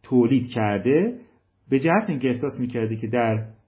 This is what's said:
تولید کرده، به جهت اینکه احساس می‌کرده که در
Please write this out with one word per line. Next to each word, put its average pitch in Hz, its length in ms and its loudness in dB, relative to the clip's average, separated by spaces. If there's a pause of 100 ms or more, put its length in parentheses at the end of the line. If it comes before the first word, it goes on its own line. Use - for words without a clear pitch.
تولید 123 440 2
کرده، 123 720 0 (500)
به 135 100 2
جهت 180 300 2
اینکه 131 180 -2
احساس 123 320 -4
می‌کرده 120 360 -4
که 110 120 -8
در 113 380 0 (220)